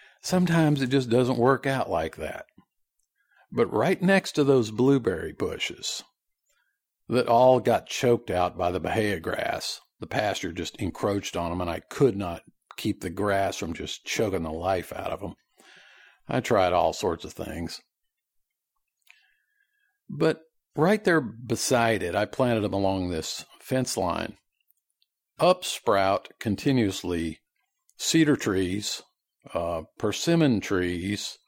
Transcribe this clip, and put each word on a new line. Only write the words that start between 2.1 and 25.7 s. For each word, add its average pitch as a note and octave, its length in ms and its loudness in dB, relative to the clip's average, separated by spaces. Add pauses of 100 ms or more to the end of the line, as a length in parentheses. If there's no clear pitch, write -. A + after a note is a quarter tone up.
that. - 280 -10 (1040)
But A#2 220 0
right D3+ 300 2
next F#3+ 300 4
to D3 120 2
those B2+ 260 4
blueberry G#2+ 640 2
bushes - 720 -6 (1040)
that A#2+ 180 2
all B2 320 6
got A2+ 280 0
choked - 440 0
out F2+ 280 0
by F2 120 0
the F2+ 100 -2
bahia G#2 380 -2
grass, - 640 -6 (180)
the - 80 -12
pasture G2 460 -4
just E2+ 240 -8
encroached G2+ 600 -4
on E2+ 120 -2
'em, F2+ 120 -4
and E2+ 80 -4
I E2 100 -6
could A#2 380 0
not F2 240 -6 (340)
keep - 240 -4
the F#2 80 -8
grass G2 480 -2
from E2 160 -6
just - 320 -12
choking F#2 380 -2
the D#2 100 -6
life F2 400 -4
out G2 180 -8
of - 120 -8
'em. - 140 -12 (920)
I B2 120 -4
tried F#2 340 2
all E2 180 2
sorts E2+ 320 -4
of - 80 -14
things. E2 480 -10 (2250)
But D#3 360 -2 (340)
right G3+ 260 2
there E3+ 200 4
beside A2+ 800 0
it, F2 120 -4
I G#2 120 0
planted A#2+ 360 0
'em F#2+ 120 -2
along F#2+ 340 0
this - 380 -6 (120)
fence - 380 -4
line. E2+ 400 -4 (1000)
Up F3+ 260 2
sprout G2 640 0 (100)